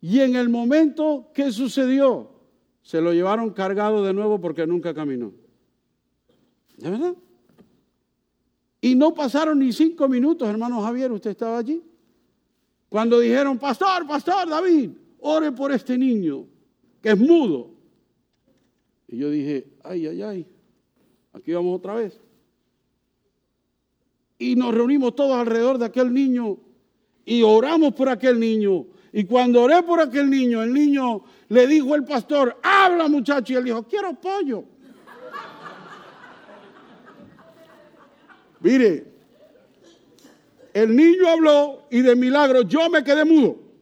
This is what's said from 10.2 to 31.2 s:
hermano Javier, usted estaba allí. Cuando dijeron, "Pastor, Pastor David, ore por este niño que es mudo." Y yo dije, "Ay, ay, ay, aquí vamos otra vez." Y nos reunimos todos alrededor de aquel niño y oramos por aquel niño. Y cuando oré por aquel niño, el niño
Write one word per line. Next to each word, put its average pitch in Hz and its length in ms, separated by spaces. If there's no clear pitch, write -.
hermano 226 340
Javier, 247 300
usted 208 180
estaba 226 280
allí. 269 220
Cuando 233 320
dijeron, 254 360
"Pastor, 349 520
Pastor 339 400
David, 311 420
ore 302 320
por 269 180
este 254 260
niño 208 500
que 220 100
es 202 80
mudo." 240 520
Y 117 120
yo 143 120
dije, 143 380
"Ay, 165 220
ay, 170 160
ay, 196 240
aquí 151 200
vamos 180 260
otra 185 160
vez." 220 260
Y 247 180
nos 240 180
reunimos 247 400
todos 277 220
alrededor 233 420
de 233 60
aquel 254 280
niño 247 460
y 233 180
oramos 262 520
por 262 140
aquel 247 320
niño. 214 460
Y 208 120
cuando 240 380
oré 311 200
por 339 180
aquel 285 280
niño, 247 340
el 233 100
niño 269 500